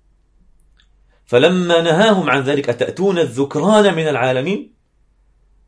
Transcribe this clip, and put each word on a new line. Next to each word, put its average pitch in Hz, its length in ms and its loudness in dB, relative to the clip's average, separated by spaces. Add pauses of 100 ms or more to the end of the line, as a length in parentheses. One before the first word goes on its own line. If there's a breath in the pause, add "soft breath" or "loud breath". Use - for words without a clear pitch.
(1300)
فلما 170 560 2
نهاهم 175 480 2
عن 135 120 0
ذلك: 139 280 -4
"أتأتون 165 500 -2
الذكران 160 760 0
من 160 120 -4
العالمين؟ 131 640 -4 (960)